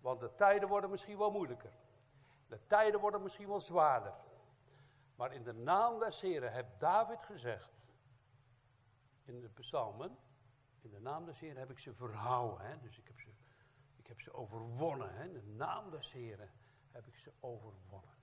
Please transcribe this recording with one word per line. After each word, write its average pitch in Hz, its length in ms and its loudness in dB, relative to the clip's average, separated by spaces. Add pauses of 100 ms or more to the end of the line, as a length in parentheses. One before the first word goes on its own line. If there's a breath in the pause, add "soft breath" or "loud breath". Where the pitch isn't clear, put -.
Want 127 180 -2
de 117 160 -8
tijden 202 340 8
worden 202 200 4
misschien 202 280 -6
wel 208 140 4
moeilijker. 139 420 -4 (720 soft breath)
De 107 200 -10
tijden 208 320 6
worden 208 220 2
misschien 196 260 -8
wel 202 140 -2
zwaarder. 139 520 4 (1000 soft breath)
Maar 131 180 -4
in 123 100 -10
de 117 100 -6
naam 196 460 4
des 220 220 -2
Heren, 143 320 0
heb 123 260 -6
David 220 440 4
gezegd, 120 500 -8 (1500)
in 123 140 -14
de 117 100 -14
psalmen, 117 680 -4 (640)
"In 113 80 -18
de 101 100 -18
naam 147 260 -6
des 165 140 -12
Heren 147 200 -12
heb 127 120 -10
ik 120 80 -14
ze 123 140 -14
verhouden." 117 720 -2
Hè? 147 140 -10
Dus 123 180 -16
ik - 100 -20
heb - 120 -20
ze, - 100 -18 (680 soft breath)
ik - 120 -20
heb 110 140 -16
ze - 120 -14
overwonnen. 117 840 -4
Hè? 127 80 -8
"In 185 100 -10
de 120 100 -12
naam 123 460 -6
des 151 220 -10
Heren 107 400 -12 (400 soft breath)
heb 123 160 -18
ik 120 100 -20
ze - 220 -20
overwonnen." 101 840 -14